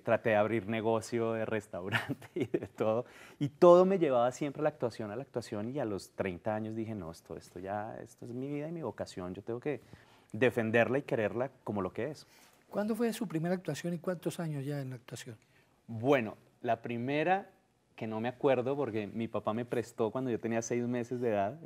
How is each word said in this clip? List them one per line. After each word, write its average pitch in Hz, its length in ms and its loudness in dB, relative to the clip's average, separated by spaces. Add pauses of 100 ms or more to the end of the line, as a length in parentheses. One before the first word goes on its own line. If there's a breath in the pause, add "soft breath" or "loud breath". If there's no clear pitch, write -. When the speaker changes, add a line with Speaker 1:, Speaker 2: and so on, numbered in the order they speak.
Speaker 1:
traté 117 260 4
de 107 60 6
abrir 107 320 2
negocio 113 640 0
de 110 140 -2
restaurante 107 840 -4
<laughs> - 40 -20
y 143 100 -2
de - 220 -4
todo, 110 400 0 (320 loud breath)
y 143 100 0
todo 175 380 10
me 190 120 2
llevaba 127 320 4
siempre 143 300 -6
a 151 40 -2
la 151 40 4
actuación, 117 420 -4
a 104 60 -8
la 131 60 -8
actuación, 113 480 -6
y 139 80 -6
a 127 80 -2
los 98 240 -6
treinta 98 440 -2
años 110 220 -4
dije, 113 180 -6
"No, 87 160 -6
esto, - 240 -12
esto - 260 -14
ya, 104 420 -6
esto 120 240 -16
es 120 60 -10
mi 131 180 -8
vida 147 180 -6
y 165 40 -8
mi 170 100 -8
vocación, 95 500 -6
yo 92 100 -10
tengo 117 160 -6
que 127 220 -4 (520 loud breath)
defenderla 117 640 4
y 143 60 0
quererla 117 480 0 (120)
como 101 200 -2
lo 92 100 -2
que 123 180 -4
es". - 160 -14 (420 loud breath)
Speaker 2:
¿Cuándo 208 280 -2
fue 233 160 0
su 220 160 -6
primera 165 260 0
actuación 175 380 -4
y 175 60 -4
cuántos 170 420 -4
años 151 240 -4
ya 143 160 -4
en 131 100 -8
la 127 60 -8
actuación? 120 400 -14 (500 soft breath)
Speaker 1:
Bueno, 113 520 2 (240)
la 120 180 0
primera, 147 720 0 (440)
que 117 120 -8
no 110 120 -4
me 117 100 -2
acuerdo 127 460 2
porque 113 320 -2
mi 110 220 -4
papá 107 240 -2
me 120 140 -2
prestó 120 440 -2
cuando 131 200 -4
yo 107 100 0
tenía 117 220 0
seis 120 260 -2
meses 123 320 -4
de 123 80 0
edad, 107 380 2